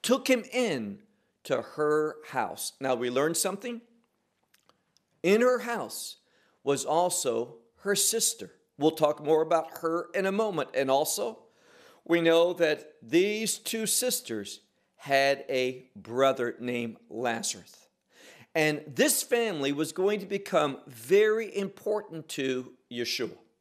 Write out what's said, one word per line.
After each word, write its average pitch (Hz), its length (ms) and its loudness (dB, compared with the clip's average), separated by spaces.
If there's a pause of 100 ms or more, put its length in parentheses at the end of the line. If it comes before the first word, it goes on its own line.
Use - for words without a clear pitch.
took 269 260 2
him 247 240 4
in 135 460 -2 (460)
to 123 180 0
her 151 540 0 (140)
house. 104 500 -4
Now 131 160 0
we 123 140 -2
learn 151 260 2
something. 226 440 -4 (1400)
In 202 180 4
her 247 200 4
house 208 560 -8 (480)
was 139 200 0
also 135 760 0 (240)
her 202 120 0
sister. 196 560 0 (260)
We'll 151 140 4
talk 151 340 0
more 156 160 4
about 160 420 0
her 170 320 -4
in 190 120 0
a 196 60 0
moment. 202 420 -2
And 135 160 2
also, 135 480 0 (680)
we 170 160 4
know 170 340 4
that 160 480 0
these 202 560 2
two 220 280 -4
sisters - 760 -2 (360)
had 139 520 2
a 127 460 -2
brother 127 640 0
named 120 380 -4 (120)
Lazarus. 113 760 -6 (680)
And 151 320 2
this 214 360 2
family 185 500 0
was 151 200 -2
going 196 280 0
to 185 60 -12
become 170 600 0
very 202 720 2
important 196 720 -6
to 127 420 -4 (180)
Yeshua. 117 460 -4 (240)